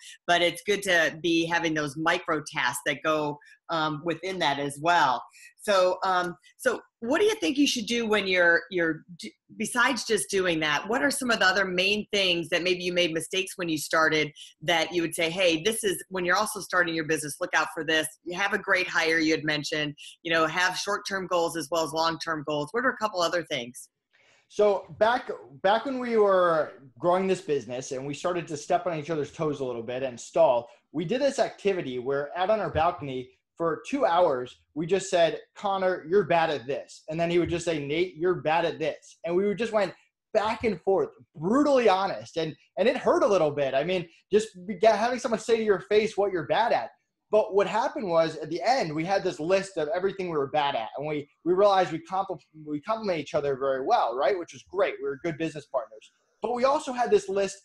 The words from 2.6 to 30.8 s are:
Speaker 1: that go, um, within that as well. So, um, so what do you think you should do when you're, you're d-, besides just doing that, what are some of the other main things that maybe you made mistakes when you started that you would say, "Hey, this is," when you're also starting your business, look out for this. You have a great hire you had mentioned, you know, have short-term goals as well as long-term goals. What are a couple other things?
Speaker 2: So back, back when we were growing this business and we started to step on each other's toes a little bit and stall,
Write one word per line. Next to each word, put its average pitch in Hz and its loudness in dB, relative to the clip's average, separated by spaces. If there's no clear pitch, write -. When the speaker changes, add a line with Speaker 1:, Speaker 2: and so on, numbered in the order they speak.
Speaker 1:
that 143 -2
go, 151 0
um, 156 -2
within 175 -4
that 143 2
as 143 -4
well. 151 4
So, 185 2
um, 180 0
so - -2
what 262 0
do 415 4
you 427 4
think 311 -2
you 285 4
should 233 -2
do 233 -2
when 208 2
you're, 175 4
you're 165 0
d-, - -12
besides 240 0
just 214 0
doing 180 0
that, 151 -2
what 262 0
are 277 2
some 254 -4
of 220 0
the 190 2
other 190 4
main 190 0
things 175 0
that 170 0
maybe 175 0
you 175 -2
made 175 2
mistakes 190 -4
when 180 -4
you 156 -2
started 156 0
that 160 0
you 175 0
would 165 -4
say, 165 -2
"Hey, 165 0
this 220 -2
is," 190 -2
when 185 -6
you're 180 2
also 208 -4
starting 170 0
your 165 -2
business, 147 -4
look 175 -4
out 160 2
for 160 -6
this. 156 0
You 175 -8
have 196 -2
a - 0
great 185 0
hire 165 0
you 160 2
had 151 -2
mentioned, 151 -4
you 165 -6
know, 160 4
have 180 0
short-term 196 -4
goals 170 0
as 151 -6
well 165 0
as 143 -4
long-term 160 -2
goals. 147 -2
What 247 -2
are 247 2
a 247 -14
couple 185 -4
other 165 0
things? 123 -10
Speaker 2:
So 202 0
back, 233 2
back 220 2
when 262 -6
we 240 -2
were 180 4
growing 185 2
this 180 0
business 127 -4
and 135 -8
we 143 -6
started 175 -4
to 156 -6
step 175 -2
on 165 -2
each 147 -8
other's 151 -4
toes 151 -2
a 135 -4
little 120 -6
bit 123 -6
and 123 -6
stall, 131 2